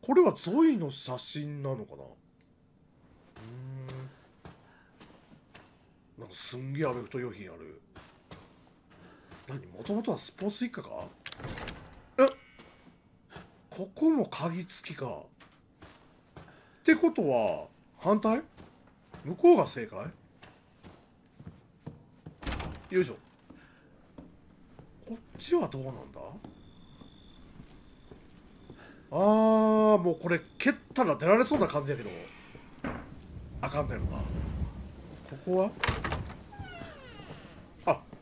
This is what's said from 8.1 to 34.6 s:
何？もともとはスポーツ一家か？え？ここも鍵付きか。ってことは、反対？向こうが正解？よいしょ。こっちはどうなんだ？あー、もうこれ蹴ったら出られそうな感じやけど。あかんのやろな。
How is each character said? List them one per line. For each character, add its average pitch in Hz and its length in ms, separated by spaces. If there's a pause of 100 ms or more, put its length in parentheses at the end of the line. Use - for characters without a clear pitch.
何？ 139 180
も - 160
と 202 120
も 220 80
と 214 100
は - 60
ス - 140
ポ - 140
ー 208 40
ツ 240 160
一 240 40
家 - 120
か？ - 80 (1300)
え？ 262 80 (1400)
こ 196 240
こ 320 180
も 285 160
鍵 170 360
付 - 320
き - 20
か。 131 100
っ - 20 (1800)
て 320 100
こ 330 160
と 180 180
は、 98 380 (320)
反 208 220
対？ 226 220 (840)
向 151 100
こ 349 200
う - 20
が 175 100
正 117 200
解？ 101 120 (3000)
よ 185 100
い 175 40
し 127 60
ょ。 - 60 (1900)
こ 226 80
っ - 20 (220)
ち - 180
は 339 100
ど 135 140
う 131 40
な 131 60
ん 127 40 (180)
だ？ - 80 (3000)
あ 139 40
ー、 214 840
も 175 140
う 160 100
こ 160 60
れ 170 120 (180)
蹴 262 120
っ - 40 (200)
た 262 80
ら 156 140
出 151 100
ら 202 100
れ 240 80
そ 302 120
う - 20
な 190 80
感 143 180
じ 139 60
や 139 60
け 113 80
ど。 101 60 (1500)
あ 131 80
か 147 140
ん - 60
の 120 60
や 107 40
ろ - 60
な。 - 140 (1120)